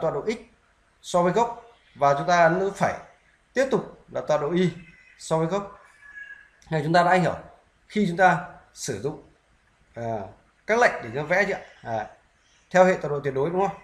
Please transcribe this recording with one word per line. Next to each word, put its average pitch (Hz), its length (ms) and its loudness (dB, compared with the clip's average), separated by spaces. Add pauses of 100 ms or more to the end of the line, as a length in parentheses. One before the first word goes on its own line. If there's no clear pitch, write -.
tọa 160 100 -2
độ 143 140 -6
x 214 120 -4 (640)
so 175 220 0
với 180 100 2
gốc, 233 300 0 (320)
và 139 180 4
chúng 156 140 -2
ta 170 220 6
nữa 185 260 0
phải 113 240 -2 (540)
tiếp 262 180 0
tục - 400 -4
là 127 100 -6
tọa 151 160 0
độ 147 140 -2
y 175 220 2 (440)
so - 200 -4
với 165 100 0
gốc. 196 320 -6 (880)
Này, 156 140 0
chúng 160 100 0
ta 175 100 6
đã 175 100 4
hiểu 156 220 2 (520)
khi 214 200 0
chúng 170 100 -4
ta 175 280 4 (280)
sử 104 280 -8
dụng, 147 280 -8 (640)
à, 117 100 -10 (640)
các 220 120 2
lệnh 240 140 4
để - 200 -10
chúng - 20 -12
ta 147 80 -4
vẽ 180 240 0
chưa 190 60 -4
ạ? - 80 -8 (200)
À, 110 260 -6 (600)
theo 185 160 6
hệ 185 160 4
tọa 151 80 -6
độ 147 100 -4
tuyệt 139 140 -4
đối, 135 160 -2
đúng 185 180 0
không? - 160 -8